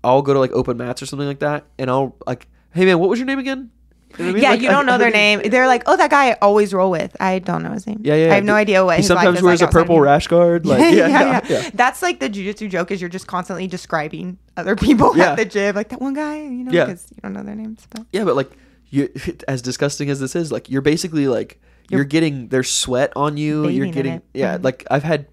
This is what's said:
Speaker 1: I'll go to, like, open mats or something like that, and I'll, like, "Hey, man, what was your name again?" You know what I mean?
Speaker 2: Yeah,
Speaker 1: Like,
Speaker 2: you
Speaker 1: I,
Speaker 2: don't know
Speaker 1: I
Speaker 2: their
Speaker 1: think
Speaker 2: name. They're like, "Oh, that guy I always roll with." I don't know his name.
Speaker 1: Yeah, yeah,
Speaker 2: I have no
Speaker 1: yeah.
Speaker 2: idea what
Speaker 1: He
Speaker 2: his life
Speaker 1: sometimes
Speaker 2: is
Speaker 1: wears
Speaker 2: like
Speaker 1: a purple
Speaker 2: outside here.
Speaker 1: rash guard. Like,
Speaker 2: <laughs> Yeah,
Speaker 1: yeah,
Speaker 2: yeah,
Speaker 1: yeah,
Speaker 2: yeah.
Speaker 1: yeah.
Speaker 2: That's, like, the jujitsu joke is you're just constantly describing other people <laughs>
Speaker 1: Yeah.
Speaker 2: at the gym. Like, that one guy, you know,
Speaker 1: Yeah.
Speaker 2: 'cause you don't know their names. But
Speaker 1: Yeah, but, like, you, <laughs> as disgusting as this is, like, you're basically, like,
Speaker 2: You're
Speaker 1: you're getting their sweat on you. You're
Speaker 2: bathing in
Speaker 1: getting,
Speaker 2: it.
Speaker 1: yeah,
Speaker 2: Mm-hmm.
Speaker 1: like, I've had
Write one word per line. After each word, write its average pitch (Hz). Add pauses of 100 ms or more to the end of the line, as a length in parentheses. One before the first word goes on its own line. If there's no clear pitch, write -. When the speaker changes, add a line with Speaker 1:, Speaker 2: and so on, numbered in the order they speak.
Speaker 1:
I'll 131
go 139
to, 139
like, 131
open 123
mats 123
or 131
something 143
like 139
that, 147 (140)
and 131
I'll, 131 (100)
like, - (260)
"Hey, 180
man, 180
what 185
was 233
your 254
name 269
again?" 262 (480)
You 175
know -
what 180
I -
mean? 214
Speaker 2:
Yeah, 269
Speaker 1:
Like, 233
Speaker 2:
you 262
Speaker 1:
I, 285
Speaker 2:
don't 277
know 247
Speaker 1:
I 247
Speaker 2:
their 233
Speaker 1:
think 208
Speaker 2:
name. 214
They're 254
like, 247
"Oh, 254
that 302
guy 277
I -
always 202
roll 190
with." 165
I 190
don't 175
know 170
his 202
name. 214
Speaker 1:
Yeah, 151
yeah, 160
Speaker 2:
I -
have 202
no 208
Speaker 1:
yeah. 214
Speaker 2:
idea 196
what 175
Speaker 1:
He 165
Speaker 2:
his 202
life 180
Speaker 1:
sometimes 180
Speaker 2:
is 180
Speaker 1:
wears 175
Speaker 2:
like 175
Speaker 1:
a -
purple 170
Speaker 2:
outside -
here. 147
Speaker 1:
rash 143
guard. 170
Like, -
Speaker 2:
<laughs> -
Yeah, 330
Speaker 1:
yeah, -
Speaker 2:
yeah, 285
Speaker 1:
yeah, -
Speaker 2:
yeah. -
Speaker 1:
yeah. 311
Speaker 2:
That's, 240
like, 349
the 269
jujitsu 202
joke 180
is 196
you're 175
just 185
constantly 185
describing 170 (180)
other 185
people 254
<laughs> -
Speaker 1:
Yeah. 349
Speaker 2:
at -
the 220
gym. 202
Like, 220
that 247
one 269
guy, 302
you 254
know, 254
Speaker 1:
Yeah. 165
Speaker 2:
'cause 175
you -
don't 196
know 208
their 208
names. 220
But 226
Speaker 1:
Yeah, 202
but, 131
like, 131 (400)
you, 139 (200)
<laughs> -
as 131
disgusting 143
as 139
this 131
is, 170
like, 113
you're 135
basically, 151
like, 110 (300)
Speaker 2:
You're -
Speaker 1:
you're 139
getting 143
their 131
sweat -
on 147
you. 151
You're 175
Speaker 2:
bathing -
in 175
Speaker 1:
getting, 135
Speaker 2:
it. - (100)
Speaker 1:
yeah, 131
Speaker 2:
Mm-hmm. -
Speaker 1:
like, 131
I've 139
had 151